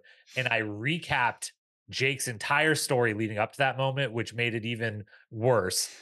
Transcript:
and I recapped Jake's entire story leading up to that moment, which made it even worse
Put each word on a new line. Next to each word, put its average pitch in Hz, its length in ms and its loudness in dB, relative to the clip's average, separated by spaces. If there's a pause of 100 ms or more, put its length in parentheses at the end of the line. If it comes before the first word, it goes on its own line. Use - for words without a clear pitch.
(380)
and 123 120 -2
I 113 120 2
recapped 120 880 -2 (380)
Jake's 131 380 -2
entire 147 480 2
story 120 380 2
leading 107 260 -2
up 110 140 0
to - 60 -6
that 131 180 2
moment, 135 360 -2
which 110 200 -4
made 117 220 0
it 113 100 -4
even 110 400 -4 (260)
worse 113 720 2